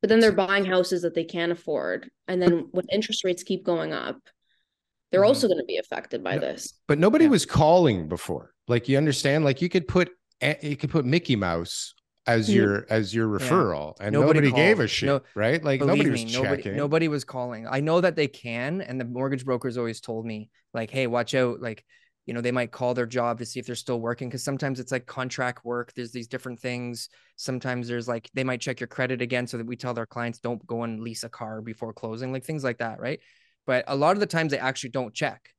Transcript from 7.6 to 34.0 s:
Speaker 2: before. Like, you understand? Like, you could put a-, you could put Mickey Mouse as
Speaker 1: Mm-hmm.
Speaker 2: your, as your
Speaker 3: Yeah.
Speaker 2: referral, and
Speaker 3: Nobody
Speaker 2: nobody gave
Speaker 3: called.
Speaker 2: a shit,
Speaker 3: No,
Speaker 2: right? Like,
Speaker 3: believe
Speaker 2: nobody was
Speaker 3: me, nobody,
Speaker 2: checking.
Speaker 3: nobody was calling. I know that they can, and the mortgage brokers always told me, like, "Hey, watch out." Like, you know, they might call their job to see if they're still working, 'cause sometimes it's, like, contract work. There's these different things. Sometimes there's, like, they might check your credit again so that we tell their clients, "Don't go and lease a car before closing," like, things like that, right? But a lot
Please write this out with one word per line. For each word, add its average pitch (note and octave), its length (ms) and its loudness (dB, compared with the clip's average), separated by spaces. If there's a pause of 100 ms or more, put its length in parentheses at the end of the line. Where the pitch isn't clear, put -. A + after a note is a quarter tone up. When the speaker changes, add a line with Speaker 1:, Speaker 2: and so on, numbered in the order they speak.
Speaker 2:
before. - 460 -6 (140)
Like, A#2 200 0
you C3+ 80 4
understand? D3 480 2
Like, C3+ 160 2
you F3 80 0
could F3 200 0
put F3 220 2 (300)
a-, D3 220 0
you D3 140 -4
could C#3 140 -4
put D3+ 140 2
Mickey C#3+ 320 2
Mouse F2 580 -2 (320)
as A2+ 200 4
Speaker 1:
Mm-hmm. - 80 4
Speaker 2:
your, G2+ 360 4
as A2 240 0
your A2+ 120 2
Speaker 3:
Yeah. G#2 120 0
Speaker 2:
referral, F#2+ 640 0
and G#2 120 -4
Speaker 3:
Nobody D3+ 280 6
Speaker 2:
nobody C#3+ 120 4
gave F#3 240 6
Speaker 3:
called. C#3+ 80 2
Speaker 2:
a G#2 40 -2
shit, - 200 -2
Speaker 3:
No, C#3 140 2 (120)
Speaker 2:
right? C3 300 0
Like, C3+ 160 0
Speaker 3:
believe C#3+ 160 4
Speaker 2:
nobody D3 140 4
was B2 100 0
Speaker 3:
me, A2+ 120 -6
nobody, B2 300 0
Speaker 2:
checking. G2+ 140 -4
Speaker 3:
nobody D#3 320 0
was D3 160 -4
calling. B2 420 -8
I C3+ 140 -2
know D#3 200 2
that F3 160 2
they D3+ 120 2
can, C3 540 -6
and C3 180 -8
the B2 60 -4
mortgage B2+ 380 -4
brokers B2+ 340 -4
always A#2 220 -6
told A2+ 260 -8
me, G#2+ 240 -8 (240)
like, A2+ 160 -6
"Hey, C3+ 160 -2
watch A#2 280 -2
out." B2+ 260 0
Like, A2+ 240 -10 (420)
you A#2 80 -8
know, A#2+ 80 -4
they B2 100 0
might B2 180 -2
call B2 220 -2
their B2 140 -2
job A#2+ 320 -2
to A#2+ 80 -10
see - 120 -10
if A#2+ 60 -10
they're B2 100 -8
still A#2 280 -4
working, A#2+ 280 -4
'cause B2 140 -10
sometimes C#3 340 -4
it's, B2 140 -8
like, B2+ 140 -4
contract B2+ 580 -6
work. A#2+ 300 -6
There's A#2+ 180 -10
these A#2+ 160 -10
different B2 320 -10
things. B2 480 -6 (280)
Sometimes B2 520 -6
there's, A#2+ 180 -6
like, A#2 280 -6
they C3 100 -2
might B2+ 160 -2
check B2+ 200 -6
your A#2+ 80 -8
credit B2+ 340 -2
again B2 240 -2
so B2 100 -8
that A#2 100 -6
we A#2+ 100 -8
tell B2 180 -6
their A2+ 100 -4
clients, A#2 340 -8
"Don't A#2+ 280 -6
go A#2 160 -6
and A2+ 180 -6
lease A#2 240 -10
a A2+ 60 -12
car A2 320 -10
before A2+ 320 -10
closing," A#2 360 -8
like, C3 140 -6
things D#3 180 -6
like B2 160 -2
that, A2+ 220 -6
right? C3 200 -6 (460)
But B2+ 220 2
a C#3 80 -2
lot D3 200 4